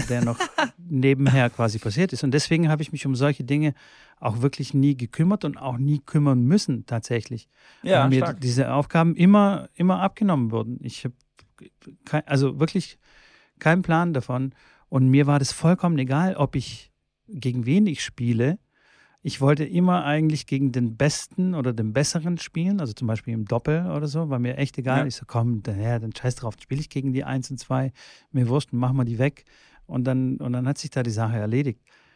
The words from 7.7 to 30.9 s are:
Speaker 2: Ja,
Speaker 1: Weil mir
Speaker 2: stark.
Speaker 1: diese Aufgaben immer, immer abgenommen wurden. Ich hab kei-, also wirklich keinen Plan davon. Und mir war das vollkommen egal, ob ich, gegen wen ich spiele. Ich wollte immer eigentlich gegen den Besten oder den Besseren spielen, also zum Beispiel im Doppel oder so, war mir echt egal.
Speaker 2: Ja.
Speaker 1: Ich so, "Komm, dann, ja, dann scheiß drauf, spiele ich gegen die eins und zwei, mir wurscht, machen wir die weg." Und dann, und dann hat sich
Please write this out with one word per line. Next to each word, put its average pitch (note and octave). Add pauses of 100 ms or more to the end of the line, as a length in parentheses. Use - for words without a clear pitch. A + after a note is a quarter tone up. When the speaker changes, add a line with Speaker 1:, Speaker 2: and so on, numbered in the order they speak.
Speaker 2:
Ja, E3+
Speaker 1:
Weil C3
mir C3
Speaker 2:
stark. -
Speaker 1:
diese B2
Aufgaben E3
immer, G3
immer C#4
abgenommen F3
wurden. A2+
Ich -
hab B2+ (920)
kei-, D3+
also C3+
wirklich - (600)
keinen F3
Plan E3+
davon. C3 (340)
Und C3
mir C#3
war C#3+
das C3
vollkommen E3+
egal, C#3+
ob -
ich, - (360)
gegen B2
wen G3
ich -
spiele. A#2+ (640)
Ich D#3
wollte C#3+
immer F3+
eigentlich D#3
gegen C3+
den A#2+
Besten F3
oder B2+
den G#2+
Besseren D#3+
spielen, F#3
also A#2+
zum A#2
Beispiel A2+
im A2
Doppel D3+
oder D3+
so, D3+
war C3
mir B2
echt C#3
egal. C3
Speaker 2:
Ja. D3
Speaker 1:
Ich A#2+
so, -
"Komm, A#2
dann, G2+
ja, A#2
dann A2
scheiß -
drauf, A2+
spiele C#3
ich -
gegen C3+
die C3
eins C3
und C3
zwei, C3 (380)
mir B2+
wurscht, C#3
machen B2+
wir C3
die A#2
weg." C3+ (420)
Und C3
dann, C3
und B2
dann B2+
hat D3
sich -